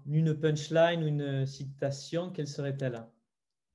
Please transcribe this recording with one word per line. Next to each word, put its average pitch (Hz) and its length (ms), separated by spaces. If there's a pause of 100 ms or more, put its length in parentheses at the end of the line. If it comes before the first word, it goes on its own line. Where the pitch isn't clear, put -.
une 156 320
punchline 160 640
ou 151 40
une 139 380
citation, 143 840
quelle 151 160
serait-elle ? 139 580 (680)